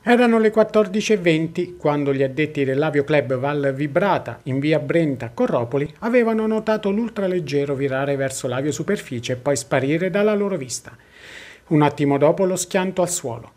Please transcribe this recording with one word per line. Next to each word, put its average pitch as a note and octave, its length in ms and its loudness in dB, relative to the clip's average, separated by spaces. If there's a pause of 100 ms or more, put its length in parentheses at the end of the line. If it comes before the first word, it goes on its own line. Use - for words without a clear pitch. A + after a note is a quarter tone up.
Erano A#3 380 4
le A3 120 4
quattordici G#3+ 600 2
e G#3 60 4
venti E3 580 0
quando D3 380 0
gli C3+ 80 0
addetti C#3+ 420 -2
dell'avioclub C#3+ 720 0
Val C#3 380 -2
Vibrata, D3 720 0
in C3+ 140 -4
via D3+ 200 2
Brenta, C#3 560 -2
Corropoli, C#3+ 640 -2
avevano A3+ 480 2
notato A3 440 0
l'ultraleggero F3+ 840 -2
virare C#3 420 -2
verso C3+ 300 -4
l'aviosuperficie C#3 840 -4
e B2+ 40 -2
poi C#3 200 0
sparire D3 520 -2
dalla G#3 260 0
loro G3+ 220 -2
vista. B2+ 400 -10 (720)
Un D3+ 140 6
attimo C#3+ 340 2
dopo E3 280 4
lo F#3 120 0
schianto F#3 460 -2
al E3+ 80 0
suolo. A#2+ 460 -8